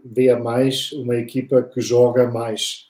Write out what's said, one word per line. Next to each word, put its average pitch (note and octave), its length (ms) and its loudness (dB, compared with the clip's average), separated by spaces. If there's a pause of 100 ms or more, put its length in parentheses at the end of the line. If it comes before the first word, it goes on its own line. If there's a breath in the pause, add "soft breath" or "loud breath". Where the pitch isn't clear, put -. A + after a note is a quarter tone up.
de B2 100 -18
ver B2 260 4
mais B2 520 -2
uma B2 240 -4
equipa B2 480 0
que - 180 -8
joga A#2+ 480 4
mais, A#2 600 -8